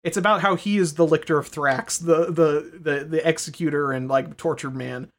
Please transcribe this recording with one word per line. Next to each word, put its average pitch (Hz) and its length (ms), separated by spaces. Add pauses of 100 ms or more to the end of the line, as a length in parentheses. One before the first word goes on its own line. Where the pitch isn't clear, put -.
it's 165 120
about 196 240
how 196 160
he 208 220
is 165 160
the 170 120
Lictor 156 320
of - 120
Thrax, 139 540
the, 165 220
the, 156 540
the, 147 240
the 156 240
executor 147 640
and, 131 160
like, 135 280
torture 143 340
man 127 480